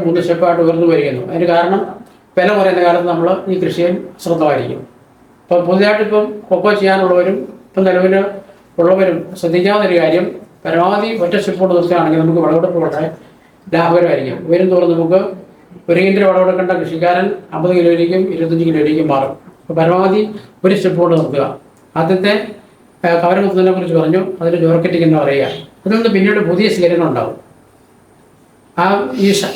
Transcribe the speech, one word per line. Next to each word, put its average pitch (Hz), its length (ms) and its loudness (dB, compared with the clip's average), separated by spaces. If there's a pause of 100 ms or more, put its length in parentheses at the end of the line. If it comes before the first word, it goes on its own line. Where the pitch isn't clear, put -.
മൂന്ന് 175 180 0
സ്റ്റെപ്പായിട്ട് 170 400 0
ഉയർന്നു 165 280 2
വരികയുള്ളൂ. 143 380 0
അതിന് 170 220 -2
കാരണം 170 300 0 (560)
വില 185 100 2 (100)
കുറയുന്ന 185 280 2
കാലത്ത് 175 260 2
നമ്മൾ 170 160 0 (240)
ഈ 185 100 0
കൃഷിയിൽ 170 320 -2 (240)
അശ്രദ്ധമായിരിക്കും. 147 640 -2 (640)
ഇപ്പം 175 240 2
പുതിയതായിട്ട് 208 400 2
ഇപ്പം 214 180 0 (240)
കൊക്കോ 190 300 2
ചെയ്യാനുള്ളവരും 185 560 2 (320)
ഇപ്പം 190 200 -2
നിലവിൽ 185 280 2 (680)
ഉള്ളവരും 185 360 2 (240)
ശ്രദ്ധിക്കാവുന്ന 185 480 0
ഒരു 175 120 2
കാര്യം, 165 240 0 (400)
പരമാവധി 196 460 0 (120)
ഒറ്റ 175 180 -2
സ്റ്റെപ്പ് 180 200 -4
കൊണ്ട് 180 160 2
നിർത്തുകയാണെങ്കിൽ 165 460 0
നമുക്ക് 165 220 0
വിളവെടുപ്പ് 170 380 0
വളരെ 151 220 -4 (680)
ലാഭകരമായിരിക്കും. 165 760 0
ഉയരം 180 240 2
തോറും 170 220 2
നമുക്ക് 165 260 2 (680)
ഒരു 170 140 2
കിൻഡൽ 196 260 2
വിളവെടുക്കേണ്ട 180 500 0
കൃഷിക്കാരൻ 175 480 -2 (260)
അമ്പത് 180 220 0
കിലോയിലേക്കും 170 440 2 (120)
ഇരുപത്തഞ്ച് 165 360 -2
കിലോയിലേക്കും 151 440 0
മാറും. 135 200 -2 (280)
അപ്പോൾ 160 180 -6
പരമാവധി 190 440 2 (420)
ഒരു 190 160 4
സ്റ്റെപ്പ് 170 220 0
കൊണ്ട് 170 180 2
നിർത്തുക. 139 240 -2 (560)
ആദ്യത്തെ, 185 320 0 (720)
ഏ, 175 60 0 (120)
കവര 175 220 2
കുത്തുന്നതിനെ 185 340 2
കുറിച്ച് 170 220 -4
പറഞ്ഞു, 160 200 0 (220)
അതിന് 170 220 0
ജോർക്കറ്റിംഗ് 165 440 0
എന്ന് 156 140 4
പറയുക. 139 240 0 (340)
അതിൽ 196 160 -2
നിന്ന് 233 200 0
പിന്നീട് 202 220 2 (120)
പുതിയ 185 260 0
ശിഖരങ്ങൾ 170 340 2
ഉണ്ടാവും. 123 240 -4 (1500)
ആ 180 40 2 (380)
ഈ 196 40 4 (120)
സ-, - 160 -2